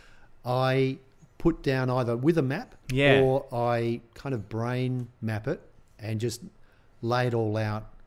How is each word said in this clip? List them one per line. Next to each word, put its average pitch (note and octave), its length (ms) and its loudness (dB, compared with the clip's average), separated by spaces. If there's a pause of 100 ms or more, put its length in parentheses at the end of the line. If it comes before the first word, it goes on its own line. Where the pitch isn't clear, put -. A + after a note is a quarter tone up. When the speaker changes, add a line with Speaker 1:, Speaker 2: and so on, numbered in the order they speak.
(440)
Speaker 1:
I C3 540 0 (400)
put E3 240 0
down C3 300 0
either A#2+ 260 0
with D#3+ 220 2
a - 20 4
map C#3 320 -4 (180)
Speaker 2:
Yeah. C3+ 300 6
Speaker 1:
or C3+ 320 2
I A#2+ 480 0 (140)
kind C#3 180 -6
of G#2 160 -6
brain B2 580 -2 (140)
map A2 260 -4
it D3+ 140 -4 (380)
and A2 200 -4
just A#2 220 -4 (600)
lay B2 240 2
it A#2+ 80 0
all A2 220 0
out G#2+ 320 -2 (180)